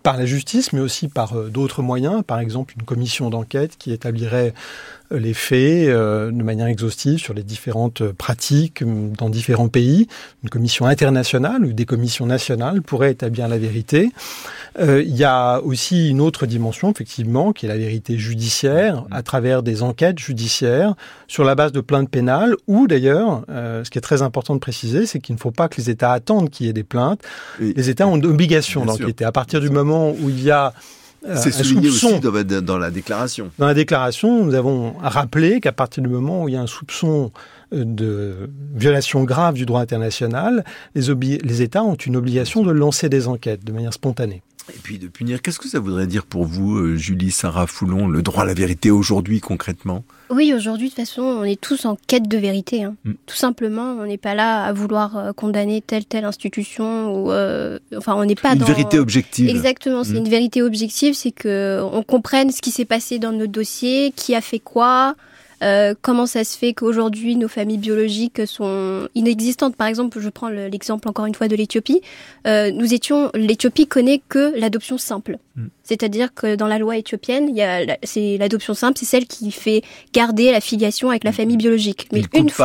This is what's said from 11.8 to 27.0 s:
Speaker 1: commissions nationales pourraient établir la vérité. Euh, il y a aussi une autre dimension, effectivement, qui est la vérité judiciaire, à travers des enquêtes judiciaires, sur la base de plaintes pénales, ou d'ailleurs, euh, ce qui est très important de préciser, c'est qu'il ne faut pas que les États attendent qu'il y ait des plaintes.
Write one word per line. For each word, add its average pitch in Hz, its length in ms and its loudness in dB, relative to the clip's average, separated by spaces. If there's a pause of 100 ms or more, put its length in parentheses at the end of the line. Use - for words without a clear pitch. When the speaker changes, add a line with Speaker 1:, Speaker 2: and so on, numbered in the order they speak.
Speaker 1:
commissions 120 420 -2
nationales 127 560 0
pourraient 139 300 2
établir 117 340 -4
la 113 120 0
vérité. 113 520 2 (720)
Euh, 143 260 6
il 151 80 -2
y 123 80 2
a 127 380 4
aussi 165 480 0
une 135 120 2
autre 151 260 2
dimension, 117 440 0
effectivement, 127 600 0
qui 123 140 -8
est - 20 -4
la 104 100 -2
vérité 110 400 -4
judiciaire, 120 920 0
à 127 100 -4
travers 127 400 0
des 113 220 -2
enquêtes 160 340 0
judiciaires, 127 760 0 (340)
sur - 160 2
la 135 100 4
base 147 160 2
de 135 100 -2
plaintes 135 300 0
pénales, 135 460 2 (100)
ou 220 220 6
d'ailleurs, 139 600 4
euh, 117 340 -6
ce - 60 -14
qui - 80 -6
est - 40 -2
très 139 200 2
important 135 320 0
de 135 60 0
préciser, 127 460 -2
c'est 147 140 -6
qu'il 117 160 -6
ne - 40 -8
faut 120 120 -4
pas 165 160 0
que - 80 -14
les 120 140 -2
États 123 220 2
attendent 160 380 2
qu'il 120 160 -4
y - 20 0
ait 113 40 0
des 107 100 -4
plaintes. 131 380 0 (400)